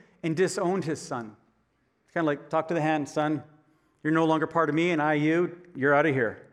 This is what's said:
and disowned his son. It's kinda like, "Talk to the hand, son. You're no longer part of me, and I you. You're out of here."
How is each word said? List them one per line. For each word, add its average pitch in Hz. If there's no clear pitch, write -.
and 160
disowned 185
his 147
son. 113
It's -
kinda 170
like, 143
"Talk 160
to 170
the 165
hand, 151
son. 151
You're 156
no 165
longer 156
part 160
of 147
me, 170
and 156
I 151
you. 160
You're 139
out 147
of 147
here." 110